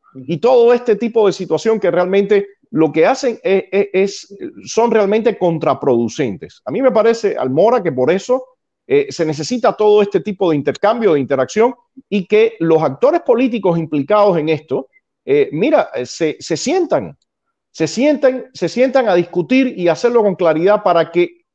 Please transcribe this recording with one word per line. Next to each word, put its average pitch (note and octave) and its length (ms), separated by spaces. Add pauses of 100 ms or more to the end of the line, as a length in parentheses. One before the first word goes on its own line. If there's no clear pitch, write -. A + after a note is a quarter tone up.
(160)
y C3+ 220
todo A#3+ 360
este A#3+ 220
tipo A3+ 320
de F3+ 60
situación F#3+ 460
que F3+ 120
realmente G3 560 (240)
lo D#3 200
que D#3 140
hacen B3+ 380
es, F#3+ 280
es, G3+ 220
es, G3 440 (280)
son A#3 240
realmente G#3+ 480
contraproducentes. C3+ 1300
A A#2+ 60
mí G#3+ 100
me C4 100
parece, A3 460
Almora, F3 460
que E3+ 80
por B2+ 180
eso, B3 340 (440)
eh, C#3+ 240
se E3 140
necesita D#3+ 480
todo G#3 280
este G3+ 200
tipo F#3+ 280
de D#3 60
intercambio, G3 580
de C#3+ 60
interacción, C#3+ 560 (340)
y G3 160
que A3 340
los E3 220
actores A#3+ 400
políticos A3+ 560
implicados E3 600
en D#3 100
esto, D3+ 380 (360)
eh, C#3 280
mira, G#3 420
eh, B2 120
se, D#3 340
se D3+ 180
sientan, F#3+ 580 (560)
se D#3+ 160
sientan, C4 640
se E3+ 160
sientan B3 380
a F#3+ 60
discutir F#3+ 640
y F3 100
hacerlo A#3 360
con G3 100
claridad F3 480
para E3+ 300
que - 440